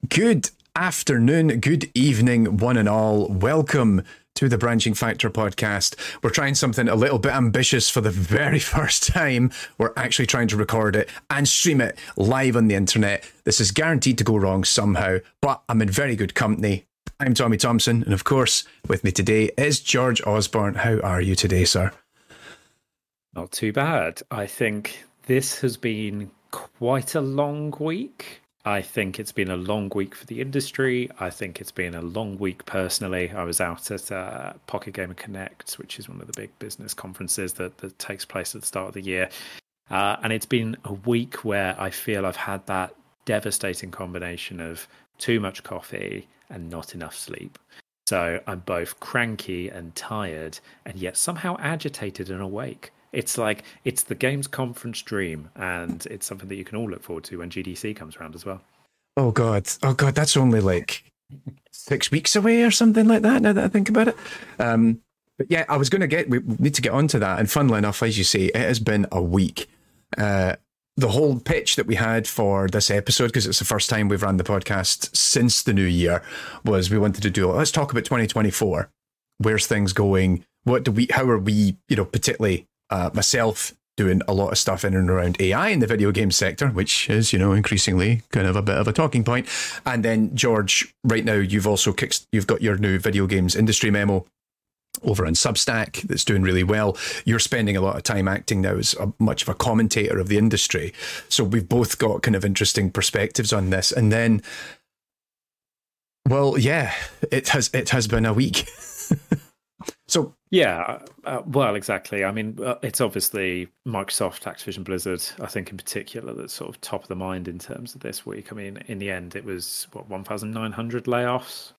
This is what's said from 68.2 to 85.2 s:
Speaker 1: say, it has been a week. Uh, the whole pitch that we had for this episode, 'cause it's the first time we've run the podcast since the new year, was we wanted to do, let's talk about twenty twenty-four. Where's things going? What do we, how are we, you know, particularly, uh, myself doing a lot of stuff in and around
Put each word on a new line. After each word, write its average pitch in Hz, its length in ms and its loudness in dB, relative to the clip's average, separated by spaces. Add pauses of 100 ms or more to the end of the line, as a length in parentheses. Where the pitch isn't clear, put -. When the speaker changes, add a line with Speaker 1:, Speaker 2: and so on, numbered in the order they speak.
Speaker 1:
say, 92 220 2
it 90 100 0
has 120 240 2
been 107 320 2
a 92 100 0
week. 90 480 0 (480)
Uh, 98 380 2 (420)
the 127 120 2
whole 131 320 2
pitch - 340 0
that - 140 0
we 110 80 2
had 113 320 0
for 98 400 2
this 101 240 0
episode, 113 400 2
'cause 113 120 0
it's - 140 0
the - 60 -2
first 104 260 0
time 107 160 2
we've 98 160 2
run 98 140 2
the 90 80 2
podcast - 720 -2
since - 480 2
the 113 100 2
new 98 80 4
year, 87 400 2 (420)
was 95 260 2
we 107 80 2
wanted 101 240 2
to 104 80 2
do, 92 200 2
let's 143 220 2
talk 143 180 0
about 113 140 -2
twenty 117 240 0
twenty-four. 101 600 0 (500)
Where's 107 280 2
things 101 260 0
going? 95 520 2 (180)
What 123 220 2
do 123 80 0
we, 117 180 2
how 131 140 2
are 117 160 4
we, 104 360 2 (120)
you 131 80 2
know, 104 80 2
particularly, 104 640 -2 (240)
uh, 90 220 0
myself 110 580 0 (240)
doing 95 300 4
a 101 80 2
lot 98 160 2
of - 80 0
stuff 92 260 0
in 98 100 0
and 92 140 4
around 90 320 2